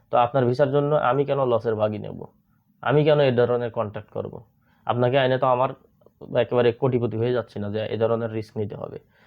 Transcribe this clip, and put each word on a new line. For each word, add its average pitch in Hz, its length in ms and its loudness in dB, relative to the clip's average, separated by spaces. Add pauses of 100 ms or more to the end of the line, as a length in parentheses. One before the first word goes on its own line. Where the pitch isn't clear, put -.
(120)
তো 123 60 2
আপনার 123 280 4
ভিসার 131 260 2
জন্য 143 240 2
আমি 135 300 2
কেন 139 200 0
লসের 117 300 0
ভাগী 107 240 -2
নেব? 101 240 -12 (580)
আমি 143 220 2
কেন 147 160 4
এ 135 120 4
ধরনের 120 400 0
কন্ট্রাক্ট 107 380 -6
করব? - 300 -10 (460)
আপনাকে 123 340 2
আইনে 127 180 2
তো 131 80 -2
আমার 127 240 2 (680)
একেবারে 120 340 2
কোটিপতি 120 460 0
হয়ে 120 160 0
যাচ্ছি 113 260 -6
না 104 100 -6
যে 104 100 -4
এ 110 180 -4
ধরনের 113 340 0
রিস্ক 110 260 -10
নিতে 104 180 -6
হবে। - 240 -12 (280)